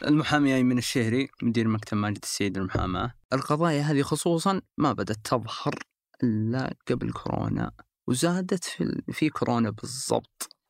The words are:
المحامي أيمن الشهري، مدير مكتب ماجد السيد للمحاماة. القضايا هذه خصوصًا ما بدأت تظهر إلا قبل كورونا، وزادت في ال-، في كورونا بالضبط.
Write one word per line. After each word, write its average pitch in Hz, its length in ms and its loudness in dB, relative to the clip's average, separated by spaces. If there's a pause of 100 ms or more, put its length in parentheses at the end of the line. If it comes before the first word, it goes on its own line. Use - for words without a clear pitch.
المحامي 147 520 4
أيمن 127 220 4
الشهري، 120 520 0 (140)
مدير 113 240 2
مكتب 110 300 -2
ماجد 104 260 -2
السيد 98 340 -2
للمحاماة. 95 560 -2 (200)
القضايا 151 480 0
هذه 147 200 2
خصوصًا 170 600 0 (160)
ما 135 160 2
بدأت 107 300 -4
تظهر 120 520 -2 (480)
إلا 113 520 0 (120)
قبل 120 240 -2
كورونا، - 600 -2 (360)
وزادت 175 560 0
في - 200 -4
ال-، - 300 -4
في 151 160 0
كورونا 117 400 2
بالضبط. - 880 -4 (120)